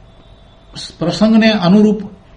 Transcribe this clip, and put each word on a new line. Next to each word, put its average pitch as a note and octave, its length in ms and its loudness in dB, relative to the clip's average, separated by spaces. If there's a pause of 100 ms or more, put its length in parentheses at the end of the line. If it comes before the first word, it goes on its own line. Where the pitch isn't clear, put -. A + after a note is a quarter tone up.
(1000)
પ્રસંગને A3 520 0
અનુરૂપ G#3 500 2 (360)